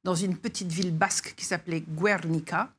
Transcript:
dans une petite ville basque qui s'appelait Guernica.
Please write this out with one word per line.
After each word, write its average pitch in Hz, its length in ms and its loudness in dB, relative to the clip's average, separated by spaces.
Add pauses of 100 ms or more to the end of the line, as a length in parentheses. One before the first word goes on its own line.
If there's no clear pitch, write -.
dans 185 100 2
une 180 240 2
petite 190 340 -4
ville 175 240 0
basque - 400 0
qui - 80 -12
s'appelait 165 400 -2 (160)
Guernica. 170 800 2